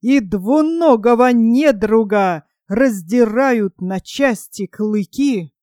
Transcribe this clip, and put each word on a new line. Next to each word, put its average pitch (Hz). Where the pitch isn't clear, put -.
и 269
двуногого 240
недруга 220
раздирают 226
на 185
части -
клыки. 214